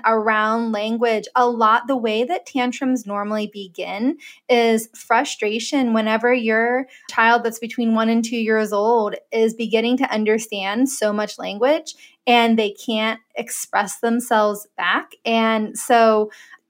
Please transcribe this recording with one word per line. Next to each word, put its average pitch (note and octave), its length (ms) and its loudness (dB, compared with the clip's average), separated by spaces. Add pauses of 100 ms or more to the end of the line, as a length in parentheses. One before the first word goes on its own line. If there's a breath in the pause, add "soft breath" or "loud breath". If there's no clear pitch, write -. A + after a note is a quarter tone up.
around A3 680 0
language. A3 540 -2 (100)
A B3 120 4
lot, A#3 400 2
the C4+ 100 0
way A3+ 260 0
that F4 220 -6
tantrums B3 600 -2
normally G#3 460 -4
begin G3 640 -6 (320 loud breath)
is A#3 460 2
frustration A#3 960 -2
whenever A3 400 2
your A#3 540 0 (220 loud breath)
child A#3 340 4
that's A3+ 160 -6
between A3+ 340 -2
one A3+ 160 2
and A#3 140 2
two A#3 140 -4
years A3 340 0
old G#3 440 0 (160)
is A3+ 220 2
beginning A3+ 440 0
to C4+ 140 -2
understand G#3+ 800 -2
so D#4 220 -2
much G#3 260 -4
language A#3+ 580 -2 (320 soft breath)
and A#3 300 4
they G#3 140 0
can't A3 480 -4 (160)
express G#3 640 -6
themselves A3 680 0 (100)
back. F#3 340 -2 (120)
And A3 540 0
so A3 540 4 (380 loud breath)